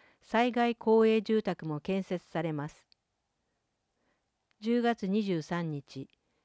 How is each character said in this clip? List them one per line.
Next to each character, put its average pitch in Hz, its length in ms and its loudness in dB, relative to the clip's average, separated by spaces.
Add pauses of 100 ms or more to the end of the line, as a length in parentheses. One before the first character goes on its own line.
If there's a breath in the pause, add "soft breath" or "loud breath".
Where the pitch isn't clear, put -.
(220 soft breath)
災 240 300 0
害 240 240 0
公 220 320 4
営 220 160 4
住 220 180 0
宅 180 240 -6
も 151 140 -4
建 190 240 -4
設 - 260 -6
さ 160 140 -4
れ 160 100 -2
ま 147 160 -4
す。 - 160 -20 (1700)
十 233 240 0
月 233 240 0
二 208 160 0
十 180 180 -2
三 170 300 -4
日、 139 360 -10 (380)